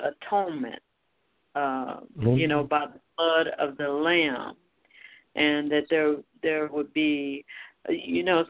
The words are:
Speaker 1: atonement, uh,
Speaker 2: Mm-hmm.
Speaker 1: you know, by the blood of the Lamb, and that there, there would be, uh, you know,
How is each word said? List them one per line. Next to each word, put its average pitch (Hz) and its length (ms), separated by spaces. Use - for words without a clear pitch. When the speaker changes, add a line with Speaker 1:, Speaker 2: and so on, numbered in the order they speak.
Speaker 1:
atonement, 151 800
uh, 135 460
Speaker 2:
Mm-hmm. 120 180
Speaker 1:
you 156 120
know, 147 160
by 147 220
the - 140
blood 165 320
of 139 180
the 147 120
Lamb, 147 680
and 147 340
that 147 180
there, 151 280
there 156 240
would 147 260
be, 143 520
uh, - 40
you 170 320
know, 175 260